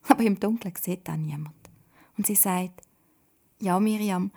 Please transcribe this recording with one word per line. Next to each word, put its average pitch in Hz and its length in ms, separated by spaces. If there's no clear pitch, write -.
aber 247 140
im 208 160
Dunkeln 202 420
sieht 180 260
da 160 100
niemand. 151 380
Und 202 100
sie 208 80
sagt, 185 480
„Ja, 185 220
Miriam, 208 560